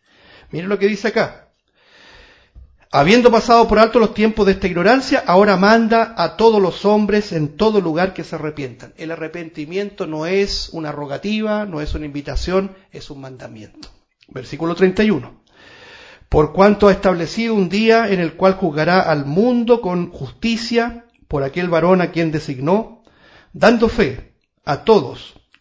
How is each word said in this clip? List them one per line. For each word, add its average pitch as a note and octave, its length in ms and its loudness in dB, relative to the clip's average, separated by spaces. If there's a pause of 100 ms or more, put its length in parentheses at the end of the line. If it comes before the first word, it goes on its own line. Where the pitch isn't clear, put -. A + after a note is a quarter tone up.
(520)
Miren E3+ 180 -8
lo G3+ 100 -2
que G3 80 2
dice G#3+ 220 -2
acá. - 420 -4 (1400)
"Habiendo G#3 400 6
pasado A#3 380 4
por G#3+ 120 2
alto A3+ 200 4
los G#3+ 140 2
tiempos G#3+ 320 2
de F#3+ 80 4
esta G3 140 -4
ignorancia, A3+ 600 2
ahora F#3+ 300 4
manda A3+ 600 2
a E3+ 200 -2
todos G#3+ 240 4
los F3 240 -2
hombres G#3 480 0
en D3+ 240 -4
todo G#3+ 240 2
lugar F3 320 -2
que E3 100 -12
se E3+ 120 -14
arrepientan". D3 600 -10
El D#3 160 -12
arrepentimiento E3 960 -10
no D#3 180 -6
es G3 440 -2
una D#3 240 -10
rogativa, G#3 720 -4
no E3 160 -8
es D3+ 120 -6
una D3+ 120 -8
invitación, D3+ 680 -4 (200)
es - 160 -16
un C#3 100 -16
mandamiento. B2 680 -20 (400)
Versículo D#3 460 -8
treinta F#3 280 2
y G#3+ 80 2
uno. - 320 -6 (880)
"Por D3+ 220 2
cuanto G3+ 360 4
ha G3 40 6
establecido F#3+ 600 -2
un F#3+ 160 0
día A3+ 400 2
en F#3+ 100 0
el E3 160 -4
cual F#3+ 180 2
juzgará F3 480 0
al D3+ 240 0
mundo A#3 540 2
con F3+ 320 -4
justicia A#3 920 -4 (240)
por C#3 140 -4
aquel F3 260 -6
varón F3 320 2
a E3 100 -2
quien E3 200 -2
designó, D3+ 720 -4 (500)
dando A3 340 2
fe D#3 460 -2 (320)
a D3+ 180 -6
todos D#3+ 520 0 (260)